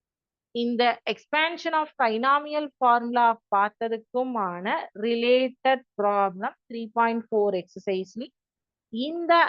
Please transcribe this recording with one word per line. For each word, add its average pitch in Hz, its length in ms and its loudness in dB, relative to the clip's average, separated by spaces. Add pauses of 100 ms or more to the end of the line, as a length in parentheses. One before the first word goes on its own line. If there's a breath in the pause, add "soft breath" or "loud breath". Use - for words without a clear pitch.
(640)
இந்த 240 200 0 (280)
expansion 320 720 -4
of 302 60 -4 (120)
trinomial 277 640 0 (160)
formula 240 460 4 (280)
பார்த்ததுக்குமான 220 1080 -4 (400)
ரிலேட்டட் 254 800 2 (160)
ப்ராப்ளம் 202 560 0 (120)
த்ரீ 233 140 -8 (140)
பாயிண்ட் 233 320 2
ஃபோர் 208 320 2
எக்ஸர்சைஸ்ல 190 640 -8 (680)
இந்த 320 400 -2 (160)